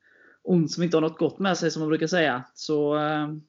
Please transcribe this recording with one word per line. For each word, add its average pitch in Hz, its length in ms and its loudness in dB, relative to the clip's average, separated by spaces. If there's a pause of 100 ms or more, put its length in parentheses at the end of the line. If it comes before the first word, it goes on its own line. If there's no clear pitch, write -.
(420)
ont 170 280 2
som 165 120 -4
inte 165 140 2
har 156 60 4
något 160 160 -4
gott 160 200 0
med 190 200 0
sig, 165 120 0
som 160 100 -6
man 156 80 -2
brukar 160 180 0
säga. 151 380 0 (100)
Så, 147 420 0
eh, 151 320 -2 (200)